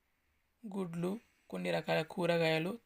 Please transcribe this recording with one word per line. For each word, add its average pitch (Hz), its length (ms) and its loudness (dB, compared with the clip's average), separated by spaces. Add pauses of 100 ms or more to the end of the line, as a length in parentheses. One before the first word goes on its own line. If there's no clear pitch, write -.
(680)
గుడ్లు, 185 540 -4 (300)
కొన్ని 180 200 -4
రకాల 165 320 2
కూరగాయలు, 170 840 2